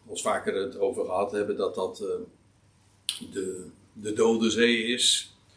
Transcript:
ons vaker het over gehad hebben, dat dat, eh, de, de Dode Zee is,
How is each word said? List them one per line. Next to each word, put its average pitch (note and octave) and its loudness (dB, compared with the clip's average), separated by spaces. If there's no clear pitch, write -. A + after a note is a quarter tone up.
ons G#2+ -8
vaker G#2 0
het G2 -4
over G2 0
gehad F#2+ -2
hebben, G2+ -2
dat F#2+ -2
dat, F#2+ -4
eh, G2+ -6
de, F#2 -6
de G#2+ -6
Dode A2+ 4
Zee A#2 4
is, - 2